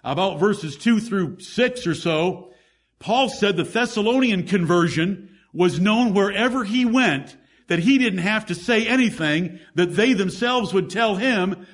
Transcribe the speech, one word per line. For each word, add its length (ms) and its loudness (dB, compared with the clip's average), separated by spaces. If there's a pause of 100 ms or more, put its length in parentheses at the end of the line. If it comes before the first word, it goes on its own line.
about 380 -2
verses 360 -2
two 220 2
through 420 -4
six 460 -4
or 80 0
so, 560 -2 (480)
Paul 300 0
said 280 0
the 60 0
Thessalonian 840 0
conversion 840 0 (220)
was 260 0
known 340 2
wherever 520 0
he 200 0
went, 520 0 (360)
that 60 2
he 180 4
didn't 220 2
have 260 0
to 100 -6
say 320 0
anything, 720 0 (180)
that 200 0
they 160 4
themselves 640 -2
would 160 0
tell 240 0
him 600 -2